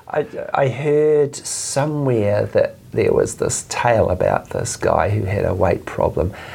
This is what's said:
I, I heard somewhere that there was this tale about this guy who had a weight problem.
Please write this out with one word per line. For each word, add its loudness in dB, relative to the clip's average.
I, -2
I 2
heard 2
somewhere 0
that 2
there 2
was 2
this -4
tale 2
about 0
this -6
guy 0
who 0
had -2
a 0
weight 0
problem. -2